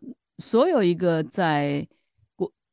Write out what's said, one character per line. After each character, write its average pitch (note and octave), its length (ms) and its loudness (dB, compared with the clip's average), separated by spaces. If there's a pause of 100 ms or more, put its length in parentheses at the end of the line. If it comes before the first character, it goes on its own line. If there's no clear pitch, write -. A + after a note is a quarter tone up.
(380)
所 C4 300 2
有 C#4 140 2
一 F3 120 2
个 E3 280 0
在 D3 680 -2 (480)
国-， - 160 -6 (200)